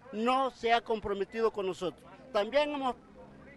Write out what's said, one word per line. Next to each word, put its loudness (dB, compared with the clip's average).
no 2
se -2
ha 6
comprometido -2
con -4
nosotros. -4
También 2
hemos, -2